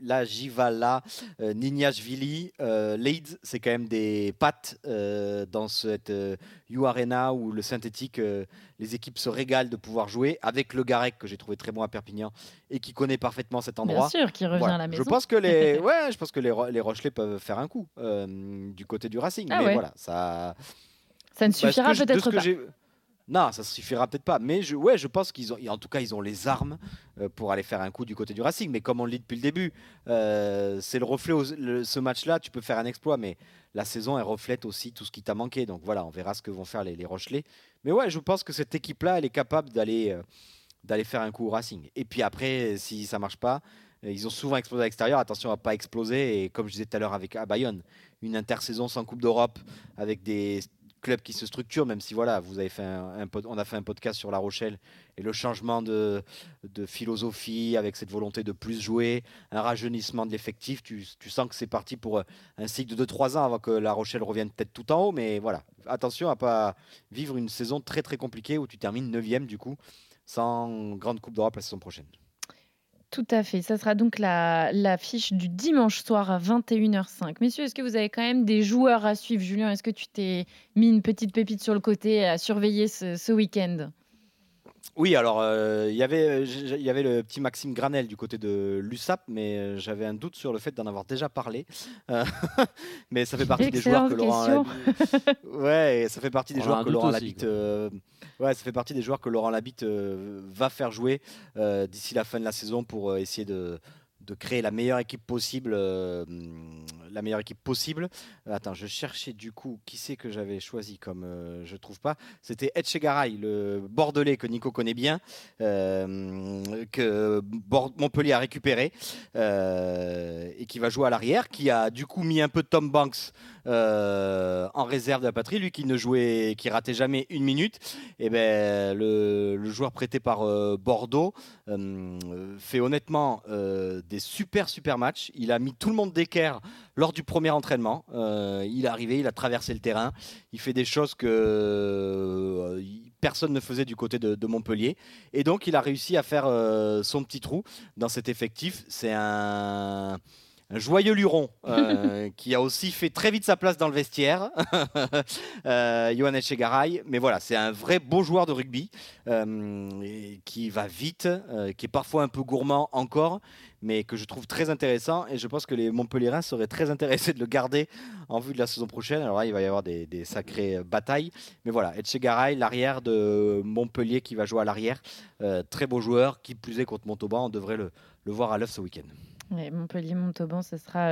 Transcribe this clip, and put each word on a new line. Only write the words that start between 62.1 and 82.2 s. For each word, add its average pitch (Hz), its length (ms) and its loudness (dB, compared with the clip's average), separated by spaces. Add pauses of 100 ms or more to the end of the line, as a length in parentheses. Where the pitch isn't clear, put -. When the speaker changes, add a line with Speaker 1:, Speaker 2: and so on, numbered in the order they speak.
Speaker 1:
euh, 95 40 2 (340)
un 107 100 -8
cycle 117 240 -8
de 113 60 -8
deux, 127 100 2
trois 135 300 0
ans 147 80 4
avant 120 160 0
que 120 100 -2
La 107 220 2
Rochelle 110 320 -4
revienne 107 260 -2
peut-être 104 220 -6
tout 120 180 -6
en 160 140 4
haut, 202 80 2
mais 113 260 -2
voilà, 101 240 -4 (240)
attention 127 440 -2
à 131 40 2
pas 110 400 2 (380)
vivre 135 240 -6
une 117 120 -2
saison 123 320 -4
très, 151 220 -4
très - 140 -8
compliquée 127 420 -6
où 139 80 -4
tu - 100 -16
termines 113 320 -4
neuvième 117 380 -2
du 107 100 -10
coup, 131 200 -10 (500)
sans 117 720 -2
grande 107 240 -4
Coupe 117 140 -16
d'Europe 110 200 2
la 101 80 -10
saison 101 160 -10
prochaine. 85 280 -16 (1040)
Speaker 2:
Tout 240 200 -4
à 220 120 4
fait. 185 200 -2
Ça 214 160 -2
sera 214 160 2
donc 220 240 4
la, 170 540 4
l'affiche 202 600 2
du 180 160 2
dimanche 226 560 4
soir 202 260 4
à 185 60 4
vingt 214 360 2
et - 40 6
une 214 180 4
heures 190 140 0
cinq. 165 320 -6
Messieurs, 247 240 2
est-ce 254 100 -4
que 277 60 -6
vous 240 160 -2
avez 208 140 2
quand 233 100 -4
même 240 240 4
des 214 180 6
joueurs 233 440 6
à 208 80 4
suivre ? 208 280 0
Julien, 202 280 0
est-ce 202 120 -2
que 226 80 -2
tu - 180 -6
t'es 185 360 -2 (320)
mis 226 140 10
une 220 100 8
petite 214 320 0
pépite 214 300 0
sur 220 100 2
le 208 80 2
côté 208 480 4